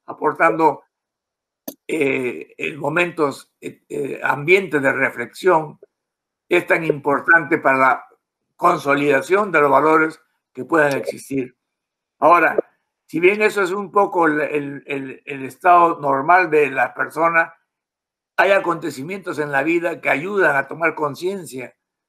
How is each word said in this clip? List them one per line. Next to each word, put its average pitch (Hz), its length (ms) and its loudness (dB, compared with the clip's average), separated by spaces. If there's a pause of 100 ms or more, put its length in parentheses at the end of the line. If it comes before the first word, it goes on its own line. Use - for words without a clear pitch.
aportando, 156 800 0 (1080)
eh, 131 720 -4
en 156 200 -8
momentos, 160 800 -4
eh, - 280 -16
eh, 143 340 -8
ambientes 151 600 2
de 135 100 2
reflexión, 135 840 -2 (680)
es 180 200 0
tan 170 180 0
importante 156 720 0
para 135 220 2
la 131 260 2 (500)
consolidación 147 960 0
de 165 120 2
los 143 80 4
valores 156 500 2 (320)
que 127 120 -10
puedan 147 320 2
existir. 127 580 -8 (640)
Ahora, 160 380 4 (480)
si 156 160 -8
bien 202 220 2
eso 202 200 0
es 180 100 -2
un 196 200 -8
poco 185 340 2
el, 151 140 0
el, 143 460 -6
el, 135 400 -10
el 135 180 -12
estado 170 560 2
normal 151 500 2
de 151 200 4
la 131 240 -2
persona, 165 580 -2 (840)
hay 185 140 4
acontecimientos 165 840 -4
en 147 140 -4
la 135 100 0
vida 165 380 -2
que 143 80 -8
ayudan 156 480 0
a 139 100 -2
tomar 156 280 -4
conciencia 147 800 -8 (320)